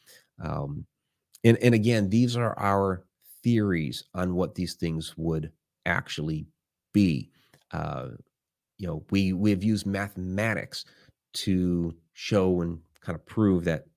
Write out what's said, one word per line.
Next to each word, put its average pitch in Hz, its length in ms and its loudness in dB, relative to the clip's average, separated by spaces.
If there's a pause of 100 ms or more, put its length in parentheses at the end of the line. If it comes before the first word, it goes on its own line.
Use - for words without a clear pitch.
(400)
Um, 73 460 -8 (580)
and, 117 140 8
and 120 160 6
again, 110 360 2
these 120 260 2
are 120 240 -2
our 98 460 0 (380)
theories 98 600 0 (100)
on 90 220 -2
what 90 200 -2
these 90 200 -6
things 80 420 -6
would 80 340 -4 (340)
actually 80 640 -4 (460)
be. 87 380 2 (400)
Uh, 71 380 -8 (680)
you 92 100 -8
know, 78 240 -8
we, 95 220 2
we 104 180 2
have 95 120 0
used 107 220 0
mathematics 98 1000 -4 (480)
to 87 640 0 (180)
show 92 480 0
and 85 180 -4 (220)
kind 87 140 -6
of - 100 -14
prove 95 400 2
that, 78 200 -2 (120)